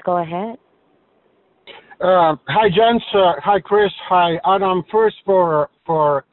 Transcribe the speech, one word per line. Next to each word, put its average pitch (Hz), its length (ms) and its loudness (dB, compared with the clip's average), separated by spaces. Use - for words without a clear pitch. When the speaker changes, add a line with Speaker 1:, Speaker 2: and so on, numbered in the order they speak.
Speaker 1:
go 180 140 -2
ahead. 175 400 -8
Speaker 2:
Uh, 175 340 2
hi, 208 200 0
gents. 226 460 2
Uh, 185 240 2
hi, 196 220 0
Chris. 202 320 0
Hi, 175 340 2
Adam. 185 480 0
First, 220 320 0
for, 170 460 0
for 147 480 0